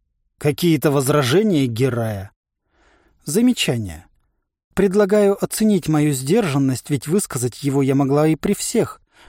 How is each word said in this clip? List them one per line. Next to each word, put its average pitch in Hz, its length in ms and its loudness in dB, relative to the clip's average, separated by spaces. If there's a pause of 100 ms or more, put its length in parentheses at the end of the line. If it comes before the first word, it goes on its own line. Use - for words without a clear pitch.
(400)
"Какие-то 151 500 0
возражения, 143 760 2
Герая?" 113 640 -4 (960)
"Замечание. 143 800 -2 (640)
Предлагаю 202 720 2
оценить 214 420 0
мою 151 280 2
сдержанность, 135 720 0
ведь 143 180 -4
высказать 139 560 -4
его 139 200 0
я 135 120 0
могла 143 320 2
и 160 100 2
при 196 180 -2
всех. - 480 -4 (260)